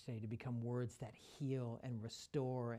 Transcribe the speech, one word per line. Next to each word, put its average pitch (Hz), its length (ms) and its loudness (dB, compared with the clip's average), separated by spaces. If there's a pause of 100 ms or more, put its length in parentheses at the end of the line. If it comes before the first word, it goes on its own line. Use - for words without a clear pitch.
today, 120 140 -2
to 110 80 -2
become 117 360 0
words 120 340 2
that 107 180 -6
heal 127 720 0
and 120 180 0
restore 123 760 0